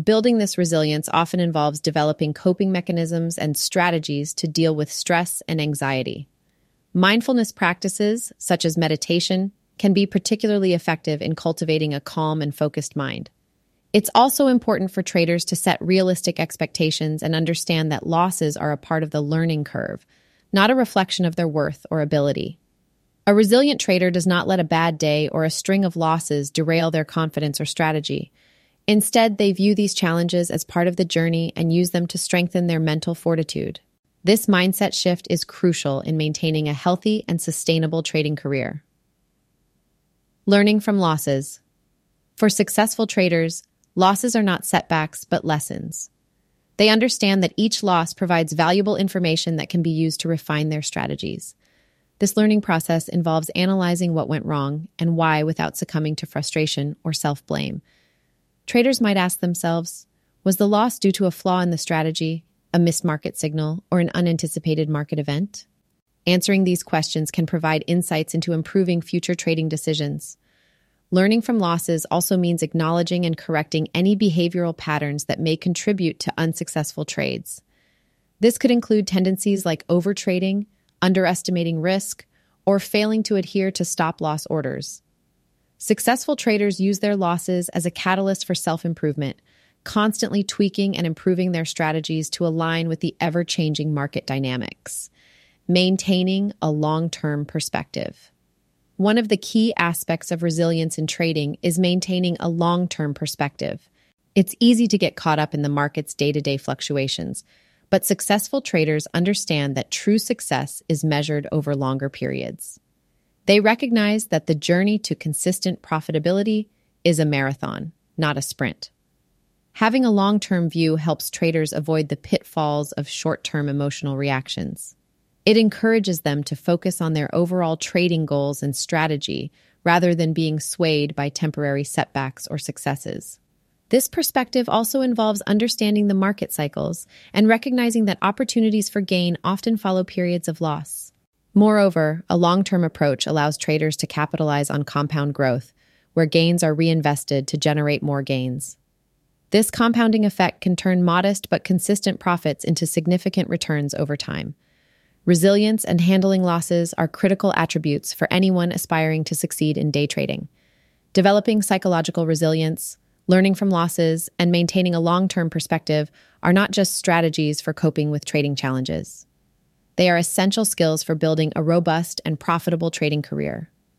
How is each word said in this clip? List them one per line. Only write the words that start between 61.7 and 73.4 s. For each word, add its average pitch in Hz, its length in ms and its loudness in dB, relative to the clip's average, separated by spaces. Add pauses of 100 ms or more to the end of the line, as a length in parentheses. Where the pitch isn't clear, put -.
the 165 80 0
strategy, 160 640 -2 (300)
a 170 40 6
missed 170 240 4
market 151 360 -4
signal, 156 520 -4
or 180 80 2
an 170 160 2
unanticipated 160 760 0
market 151 280 -2
event?" 147 480 -4 (600)
Answering 190 380 2
these 180 180 0
questions 156 480 -2
can 165 160 0
provide 156 400 0
insights 170 480 0
into 170 180 -2
improving 170 480 0
future 175 340 -4
trading 160 360 -2
decisions. 151 640 -4 (720)
Learning 196 300 4
from 233 180 0
losses 170 520 0
also 175 260 2
means 170 260 2
acknowledging 170 640 0
and 165 140 -2
correcting 156 560 -2